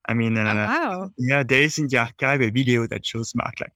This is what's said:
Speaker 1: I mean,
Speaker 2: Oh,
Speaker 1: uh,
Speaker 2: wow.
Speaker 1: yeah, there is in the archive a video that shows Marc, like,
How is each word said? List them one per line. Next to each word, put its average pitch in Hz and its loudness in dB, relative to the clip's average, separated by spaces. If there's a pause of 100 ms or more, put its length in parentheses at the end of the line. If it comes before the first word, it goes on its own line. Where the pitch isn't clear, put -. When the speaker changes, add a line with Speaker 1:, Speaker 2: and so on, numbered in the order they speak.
Speaker 1:
I 113 -2
mean, 113 2
Speaker 2:
Oh, 110 0
Speaker 1:
uh, 107 2
Speaker 2:
wow. 196 -2
Speaker 1:
yeah, 135 0
there 131 4
is 151 2
in 151 0
the 127 2
archive 135 0
a 117 4
video 120 2
that 104 -8
shows - -6
Marc, - -4
like, - -10